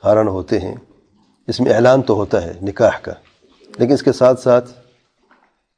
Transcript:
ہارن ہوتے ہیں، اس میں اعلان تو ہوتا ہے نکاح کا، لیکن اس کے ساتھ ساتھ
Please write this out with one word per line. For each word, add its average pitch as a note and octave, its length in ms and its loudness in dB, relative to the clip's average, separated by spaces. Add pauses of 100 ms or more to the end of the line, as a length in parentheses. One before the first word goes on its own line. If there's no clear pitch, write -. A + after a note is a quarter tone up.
ہارن G#2+ 240 2
ہوتے F#2+ 320 -4
ہیں، F#2 140 -8 (720)
اس A#2+ 140 -6
میں B2+ 120 2
اعلان B2 300 4
تو A2+ 120 0
ہوتا G2+ 280 -2
ہے E2+ 100 -12 (100)
نکاح G2+ 400 0
کا، - 100 -12 (680)
لیکن B2 140 2
اس C3+ 100 0
کے C#3 100 2
ساتھ B2+ 280 2
ساتھ B2 300 0 (1080)